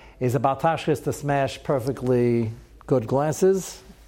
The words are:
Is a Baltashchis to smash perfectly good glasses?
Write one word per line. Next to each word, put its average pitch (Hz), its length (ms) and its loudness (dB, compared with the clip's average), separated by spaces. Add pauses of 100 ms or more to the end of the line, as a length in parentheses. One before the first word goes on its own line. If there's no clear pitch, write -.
(200)
Is 127 160 0
a - 20 0
Baltashchis 139 640 0
to 135 80 -2
smash 139 520 -2
perfectly 120 880 0 (340)
good 123 220 2
glasses? 156 720 0 (260)